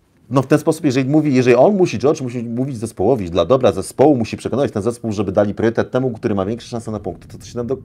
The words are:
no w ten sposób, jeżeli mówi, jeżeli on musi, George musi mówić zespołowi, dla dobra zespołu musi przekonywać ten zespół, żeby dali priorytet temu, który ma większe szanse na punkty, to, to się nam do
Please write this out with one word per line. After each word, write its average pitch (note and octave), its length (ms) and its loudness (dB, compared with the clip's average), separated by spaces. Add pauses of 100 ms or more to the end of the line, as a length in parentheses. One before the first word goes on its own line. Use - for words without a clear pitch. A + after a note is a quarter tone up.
(300)
no C3 120 2
w C3 40 -4
ten - 120 4
sposób, E3 260 -2
jeżeli C3 260 0
mówi, D3+ 240 2
jeżeli B2 220 6
on E3+ 200 6
musi, F3 220 0
George C3+ 220 0
musi B2 220 -8
mówić A#2+ 360 -6
zespołowi, G#2 520 -2
dla F2 140 2
dobra B2 280 2
zespołu B2+ 440 2
musi G#2+ 200 -4
przekonywać A2+ 360 -2
ten G#2+ 100 -4
zespół, A#2 300 -4
żeby G2 200 -4
dali G2+ 220 2
priorytet A2 360 -2
temu, B2+ 200 -2
który A2 240 -4
ma G2 100 0
większe A#2 240 -8
szanse A2+ 220 -10
na G#2+ 100 -8
punkty, - 280 -12
to, - 100 -18
to - 60 -20
się - 120 -14
nam A#2+ 100 -6
do C3 180 -4